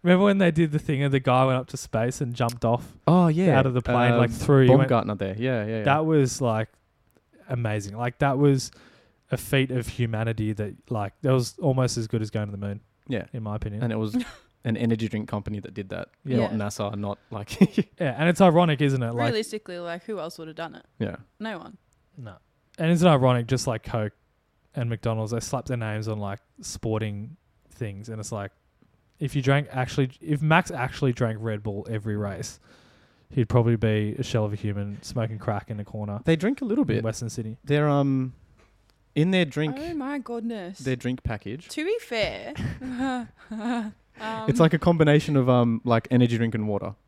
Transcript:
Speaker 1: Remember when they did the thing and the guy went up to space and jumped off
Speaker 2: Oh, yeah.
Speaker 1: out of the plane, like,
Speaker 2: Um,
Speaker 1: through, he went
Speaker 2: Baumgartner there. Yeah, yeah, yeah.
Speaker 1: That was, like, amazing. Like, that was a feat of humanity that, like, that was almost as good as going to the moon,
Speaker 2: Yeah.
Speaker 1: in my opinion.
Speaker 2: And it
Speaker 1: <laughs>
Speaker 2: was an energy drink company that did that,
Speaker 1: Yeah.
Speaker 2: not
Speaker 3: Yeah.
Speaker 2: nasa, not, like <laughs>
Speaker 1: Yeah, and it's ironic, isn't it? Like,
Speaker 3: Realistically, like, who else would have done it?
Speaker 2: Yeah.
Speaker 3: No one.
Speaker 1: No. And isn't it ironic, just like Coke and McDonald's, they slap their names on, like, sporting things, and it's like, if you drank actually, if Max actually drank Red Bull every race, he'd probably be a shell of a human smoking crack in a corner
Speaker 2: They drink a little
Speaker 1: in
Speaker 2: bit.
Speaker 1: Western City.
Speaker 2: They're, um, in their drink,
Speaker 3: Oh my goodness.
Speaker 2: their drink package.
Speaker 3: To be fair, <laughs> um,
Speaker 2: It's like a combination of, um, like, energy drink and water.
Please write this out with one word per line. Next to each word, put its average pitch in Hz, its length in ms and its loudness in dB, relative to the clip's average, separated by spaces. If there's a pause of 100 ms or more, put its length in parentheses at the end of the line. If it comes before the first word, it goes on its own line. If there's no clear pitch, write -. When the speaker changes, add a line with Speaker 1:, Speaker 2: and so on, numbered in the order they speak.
Speaker 1:
Remember 180 220 6
when 202 120 4
they 180 140 4
did 160 200 2
the 151 80 0
thing 139 220 -2
and 139 120 2
the 135 60 4
guy 131 260 4
went 127 120 2
up 127 100 -4
to 139 100 -10
space 120 440 -2
and 123 140 -4
jumped 120 300 -2
off 117 200 2 (220)
Speaker 2:
Oh, 175 220 6
yeah. 160 280 4
Speaker 1:
out 131 80 4
of 127 80 0
the 123 80 2
plane, 123 360 4
like, 120 120 4
Speaker 2:
Um, 113 60 -4
Speaker 1:
through, 135 300 6
he 123 40 8
went 131 200 8
Speaker 2:
Baumgartner 110 260 2
there. 95 240 -4
Yeah, 123 260 -2
yeah, 110 120 -4
yeah. 107 60 -4
Speaker 1:
That 147 220 2
was, 147 360 2
like, 110 260 0 (800)
amazing. 107 500 -4
Like, 120 220 -6
that 139 180 2
was 139 320 4 (600)
a 127 60 -2
feat 131 340 0
of 123 160 -2
humanity 110 680 -2
that, 101 220 -6 (160)
like, 104 300 -4
that 135 100 2
was 123 280 2
almost 131 380 2
as 113 100 -4
good 113 140 -2
as 107 80 -4
going 107 180 -4
to 101 40 -10
the 101 60 -10
moon, 101 240 -8 (260)
Speaker 2:
Yeah. 120 240 -4
Speaker 1:
in 117 120 -8
my 104 120 -6
opinion. 107 260 -6
Speaker 2:
And 117 120 -2
it - 20 -2
Speaker 1:
<laughs> 110 100 0
Speaker 2:
was 107 100 -4 (500)
an 113 120 2
energy 113 300 0
drink 107 220 -4
company 104 320 -6
that 92 120 -14
did 98 160 -10
that, 90 200 -8 (160)
Speaker 1:
Yeah. 127 120 0
Speaker 2:
not 110 140 0
Speaker 3:
Yeah. 110 60 -4
Speaker 2:
nasa, 104 400 -4
not, 101 200 -4 (140)
like 104 280 -10 (180)
<laughs> - 0 - (220)
Speaker 1:
Yeah, 139 180 -2
and 156 120 2
it's 180 120 2
ironic, 165 400 6
isn't 135 200 2
it? 117 120 -2
Like, 117 180 0
Speaker 3:
Realistically, 214 480 -6
like, 175 240 -10
who 208 160 -8
else 165 180 -10
would 160 120 -12
have 156 80 -16
done 160 180 -10
it? - 100 -20 (140)
Speaker 2:
Yeah. 98 160 -4 (240)
Speaker 3:
No 214 200 -8
one. - 180 -18 (400)
Speaker 1:
No. 110 180 -16 (420)
And 165 140 2
isn't 175 160 6
it 165 40 8
ironic, 123 360 4
just 127 200 -2
like 110 160 -4
Coke 107 300 -4 (600)
and 120 140 -4
McDonald's, 110 420 -4
they 117 80 -2
slap 120 260 -6
their 131 120 -4
names 107 320 -4
on, 107 100 -4
like, 98 200 -6 (220)
sporting 110 760 -6 (320)
things, 104 400 -12
and 110 100 -10
it's 104 140 -10
like, 101 180 -8 (680)
if 147 160 -4
you 139 60 0
drank 139 300 2
actually, 127 380 -2 (120)
if 147 200 -2
Max 160 300 4
actually 127 420 -2
drank 113 260 -2
Red 107 240 -4
Bull 101 260 -6
every 107 280 -4
race, 101 420 -6 (720)
he'd 120 180 0
probably 117 280 4
be 107 420 0
a 131 60 -4
shell 113 200 -2
of 104 80 -2
a 104 40 -4
human 101 460 -6
smoking 110 380 -6
crack 101 300 -6
in 107 100 -8
a 101 60 -10
corner 104 400 -8
Speaker 2:
They 165 100 4
drink 202 260 -2
a 269 40 -6
little 240 180 0
Speaker 1:
in 160 40 0
Speaker 2:
bit. 110 160 0
Speaker 1:
Western 113 260 -4
City. 110 340 -8
Speaker 2:
They're, 147 240 2
um, 139 460 2 (840)
in 160 160 2
their 180 140 4
drink, 147 340 -4
Speaker 3:
Oh 339 140 -6
my 285 260 -4
goodness. 226 600 -8
Speaker 2:
their 131 160 -2
drink 127 280 -6
package. 117 460 -6
Speaker 3:
To 311 160 -6
be 415 160 0
fair, 170 520 -4 (280)
<laughs> - 0 -
um, 240 1120 -6 (540)
Speaker 2:
It's 190 120 0
like 165 140 6
a 156 60 0
combination 151 560 4
of, 127 140 4
um, 120 340 4
like, 113 280 2
energy 120 260 4
drink 117 180 0
and 107 120 -2
water. 101 280 -4 (120)